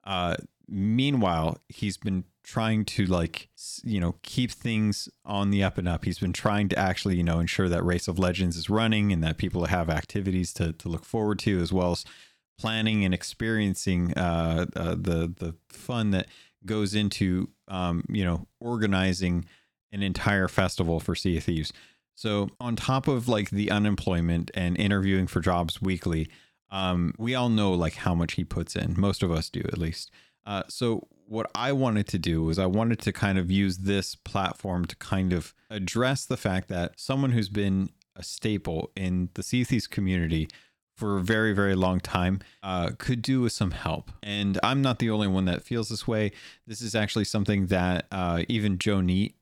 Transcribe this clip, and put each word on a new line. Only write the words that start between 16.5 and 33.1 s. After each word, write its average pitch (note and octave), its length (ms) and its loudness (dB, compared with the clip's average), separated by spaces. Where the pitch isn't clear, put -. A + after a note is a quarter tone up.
goes G#2 300 -2
into, F#2+ 540 0
um, F2+ 420 -2
you G2 160 0
know, E2+ 220 -2
organizing F#2+ 840 0
an G2+ 100 -6
entire G2 460 2
festival F2 520 0
for F2 140 -4
Sea E2+ 240 0
of D#2 60 -4
Thieves. D#2+ 280 -2
So G2+ 340 -2
on A#2+ 160 -4
top C3 320 0
of, A#2+ 200 0
like, G#2+ 240 0
the G2+ 180 0
unemployment F#2 840 2
and F2+ 200 0
interviewing F#2+ 520 2
for F#2 120 -2
jobs F2 420 0
weekly, E2+ 480 0
um, F#2 480 0
we A#2+ 160 -2
all B2 140 2
know, G#2 240 4
like, E2+ 200 2
how F2+ 220 0
much E2 180 0
he F2+ 100 -2
puts - 320 -6
in. - 220 0
Most G2 240 2
of F2+ 100 2
us D#2+ 200 -2
do, - 140 -6
at E2 120 -4
least. E2 320 -4
Uh, G2+ 240 -6
so A#2 400 -2
what G#2+ 260 -6
I B2+ 200 0
wanted A#2 340 2
to G2+ 100 -2
do E2 240 2
was E2 160 2
I F#2+ 80 2
wanted A2 360 2
to G2+ 120 0